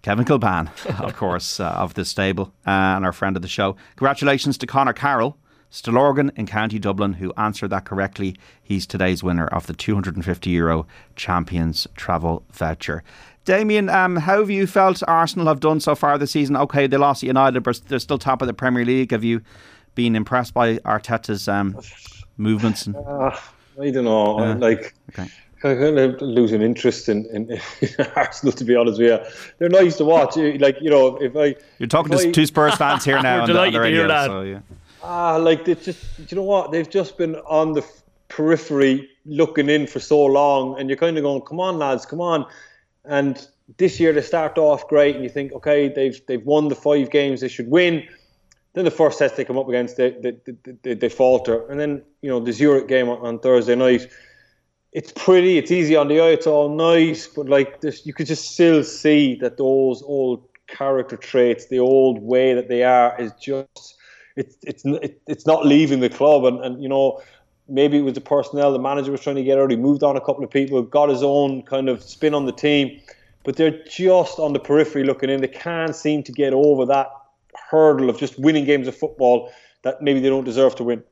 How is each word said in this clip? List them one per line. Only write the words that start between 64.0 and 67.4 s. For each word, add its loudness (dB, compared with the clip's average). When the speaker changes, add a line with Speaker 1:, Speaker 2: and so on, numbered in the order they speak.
Speaker 2:
it's, -10
it's, -14
it, -4
it's -6
not 2
leaving 4
the 0
club. 4
And, 0
and, -10
you -8
know, 0